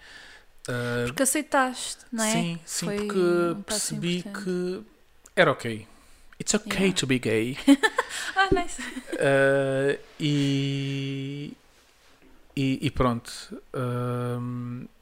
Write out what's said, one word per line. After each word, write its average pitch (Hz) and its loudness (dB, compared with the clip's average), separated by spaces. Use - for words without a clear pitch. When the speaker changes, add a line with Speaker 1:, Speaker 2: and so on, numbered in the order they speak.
Speaker 1:
Ah, 120 -2
Speaker 2:
Porque 123 -2
aceitaste, 262 0
não 226 -2
é? 214 2
Speaker 1:
sim, 170 0
sim, - -6
Speaker 2:
Foi 208 -2
Speaker 1:
porque 208 0
Speaker 2:
um 175 2
passo 208 -4
Speaker 1:
percebi 170 -2
Speaker 2:
importante. 202 -10
Speaker 1:
que 180 -2
era 165 6
ok. 110 -6
It's - 0
ok 208 -2
Speaker 2:
Yeah. 185 4
Speaker 1:
to 139 0
be 127 4
gay. 117 0
Speaker 2:
<laughs> - 2
Ah, 381 4
nice. 359 0
Speaker 1:
Ah, 139 4
e, 139 -2
e, 135 0
e 143 0
pronto. 120 0
Ahm, 123 -4